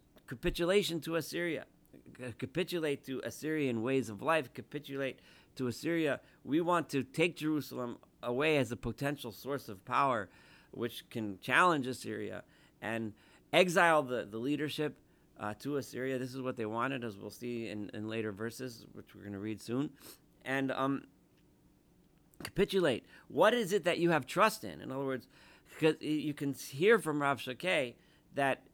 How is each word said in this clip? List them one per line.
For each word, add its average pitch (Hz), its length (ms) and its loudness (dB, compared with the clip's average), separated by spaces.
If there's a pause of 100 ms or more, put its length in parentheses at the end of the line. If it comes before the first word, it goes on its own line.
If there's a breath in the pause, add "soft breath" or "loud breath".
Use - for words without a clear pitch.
(280)
capitulation 170 760 0
to 165 140 -4
Assyria. 160 520 -4 (500)
C-, 123 200 -8
capitulate 156 680 -2
to 131 180 -6
Assyrian 139 580 0
ways 127 280 2
of 104 120 -10
life, 143 320 2
capitulate 139 640 -8 (360 loud breath)
to 127 120 0
Assyria. 143 520 0 (240 loud breath)
We 135 160 2
want 170 300 2
to 139 120 0
take 165 360 0
Jerusalem 135 600 -4 (240)
away 143 360 2
as 120 160 0
a - 20 -2
potential 127 560 -4
source 131 380 -8
of 98 160 -14
power, 123 420 2 (440 loud breath)
which - 380 -6
can 104 320 -4
challenge 147 460 6
Assyria, 107 560 -8 (360 soft breath)
and 110 340 -4 (380 loud breath)
exile 170 520 6
the, 123 260 -4
the 110 80 -8
leadership, 147 640 -2 (400 soft breath)
uh, 107 180 -6
to 143 200 -4
Assyria. 127 420 -4
This 127 160 -6
is 135 60 -6
what 127 160 -4
they 110 100 -2
wanted, 120 360 -2
as 104 140 -6
we'll 101 140 -10
see 120 380 -6
in, 101 260 -6
in 107 120 -6
later 110 240 -2
verses, 113 640 -8
which 104 220 -18
we're 95 80 -16
gonna 101 160 -6
read 107 240 -6
soon. 131 260 -2 (560 loud breath)
And, 135 260 0
um, 135 360 -2 (1400)
capitulate. 180 600 2 (260 loud breath)
What 190 260 6
is 202 180 0
it 185 120 2
that 165 120 4
you 170 140 4
have 147 160 2
trust 208 360 4
in? 80 160 -8
In 120 120 -8
other 135 140 -4
words, 131 220 -4 (520 loud breath)
'cause 156 200 6
y-, - 80 -6
you 151 280 -2
can 143 180 -2
hear 190 460 4
from 151 200 -2
Rav 139 200 2
Shakeh 131 560 -2 (400 soft breath)
that 135 260 2 (120)